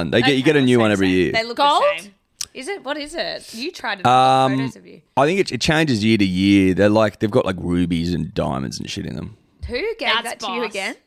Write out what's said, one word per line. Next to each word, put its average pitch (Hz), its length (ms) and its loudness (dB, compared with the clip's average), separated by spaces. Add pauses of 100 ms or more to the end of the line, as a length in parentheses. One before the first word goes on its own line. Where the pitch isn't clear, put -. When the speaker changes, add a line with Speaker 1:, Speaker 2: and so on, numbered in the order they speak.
Speaker 1:
one. 69 60 -4
They 113 100 2
get, 127 100 2
you 135 60 2
Speaker 2:
Okay, 131 40 0
Speaker 1:
get 147 160 2
a 139 40 4
new 123 140 4
Speaker 2:
same, 117 60 4
Speaker 1:
one 107 100 2
every 98 160 2
Speaker 2:
same. 92 80 2
Speaker 1:
year. 90 160 2
Speaker 2:
They 226 120 -2
look 233 140 -10
Speaker 3:
Gold? 302 260 2 (140)
Speaker 2:
the - 60 -12
same. 202 120 -20 (380)
Is 262 140 -14
it? 392 160 -10
What 285 140 -8
is 294 180 -12
it? 185 380 -10
You 262 180 -10
tried 208 280 -8
it 180 60 -6
on. 131 460 4
Speaker 1:
Um, 135 80 -2
Speaker 2:
Photos 131 180 -6
of 90 80 -20
you. 87 160 -20 (160)
Speaker 1:
I 135 80 4
think 185 140 0
it, - 120 -4
it 127 100 -6
changes 151 420 2
year 113 140 4
to 101 80 4
year. 95 480 4
They're 98 160 4
like, 107 300 2
they've 107 120 0
got, 127 140 2
like, 92 140 -2
rubies 87 540 -2
and 80 200 -6
diamonds 71 460 -4
and - 100 -12
shit 85 160 -10
in - 100 -10
them. 101 220 -14 (300)
Speaker 2:
Who 233 80 -8 (240)
gave 247 100 -6
Speaker 3:
That's 220 140 -2
Speaker 2:
that 233 180 -10
to 208 100 -8
you 233 100 -6
Speaker 3:
boss. 220 100 -6
Speaker 2:
again? 196 240 -8 (120)